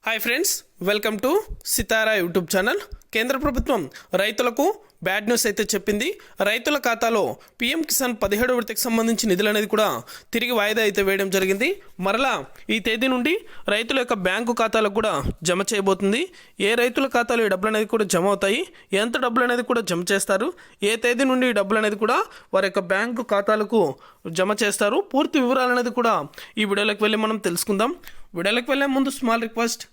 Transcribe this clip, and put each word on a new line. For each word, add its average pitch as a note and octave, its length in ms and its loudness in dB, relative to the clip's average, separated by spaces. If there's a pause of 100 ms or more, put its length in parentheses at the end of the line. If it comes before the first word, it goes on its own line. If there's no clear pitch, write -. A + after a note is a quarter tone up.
హాయ్ A3 180 -2
ఫ్రెండ్స్, C4 280 0 (360)
welcome G#3+ 360 -2
to B3+ 60 2 (440)
సితారా A3 380 0 (100)
YouTube F3 320 -2
ఛానల్. A#3 260 2 (340)
కేంద్ర B3 280 0
ప్రభుత్వం C4 380 0 (400)
రైతులకు A3+ 440 0 (420)
బ్యాడ్ G3+ 220 -2
న్యూస్ A#3+ 200 2
అయితే G#3 240 0
చెప్పింది. G#3 360 -2 (400)
రైతుల B3+ 280 0 (100)
ఖాతాలో A3+ 360 2 (380)
పీఎం C#4 280 -2
కిసాన్ B3 340 -2
పదిహేడవ A3 360 2
విడతకు A3 260 -6
సంబంధించి A3+ 460 0
నిధులు G3 220 2
అనేది G#3+ 200 0
కూడా G#3+ 140 4 (480)
తిరిగి A#3+ 240 0
వాయిదా G#3+ 280 0
అయితే G#3 220 0
వేయడం G3 260 0
జరిగింది. G3 340 2 (380)
మరలా A#3 260 2 (420)
ఈ - 20 0 (100)
తేదీ A#3 280 0
నుండి B3 180 0 (420)
రైతుల A#3 280 -2
యొక్క A#3+ 140 -2 (100)
బ్యాంకు A3+ 340 0
ఖాతాలకు A3 380 2
కూడా G#3+ 140 0 (360)
జమ F3+ 220 2
చేయబోతుంది. G3 520 2 (460)
ఏ A3 40 2 (100)
రైతుల B3+ 320 2
ఖాతాలో A#3+ 320 2
ఈ G3 80 2
డబ్బులు F#3+ 180 0
అనేది G#3+ 220 0
కూడా G#3+ 200 2
జమ F3+ 180 4
అవుతాయి, G3 280 0 (420)
ఎంత A#3 220 -2
డబ్బులు A#3+ 240 2
అనేది A#3+ 220 0
కూడా A#3 120 2 (100)
జమ F3 200 -2
చేస్తారు, G3 360 0 (420)
ఏ A3+ 40 2 (120)
తేదీ B3 260 2
నుండి B3+ 200 2
ఈ G#3 80 0
డబ్బులు G3+ 220 2
అనేది G#3+ 220 0
కూడా B3 140 2 (380)
వారి F#3+ 140 2
యొక్క F#3+ 120 -2 (100)
బ్యాంకు A3+ 320 -2 (100)
ఖాతాలకు G#3+ 480 2 (580)
జమ G3 120 2 (120)
చేస్తారు, G#3 360 0 (140)
పూర్తి C#4+ 320 2
వివరాలు B3+ 300 2
అనేది A#3+ 240 -2
కూడా A3+ 160 2 (440)
ఈ G#3+ 120 2
వీడియోలోకి G#3 340 0
వెళ్ళి G#3+ 200 2
మనం A3 120 -2 (100)
తెలుసుకుందాం. G3+ 440 0 (440)
వీడియోలోకి G#3+ 380 -2
వెళ్ళే C#4 120 2 (120)
ముందు C4+ 120 2 (100)
స్మాల్ A#3 280 0
రిక్వెస్ట్ A#3 340 -2 (100)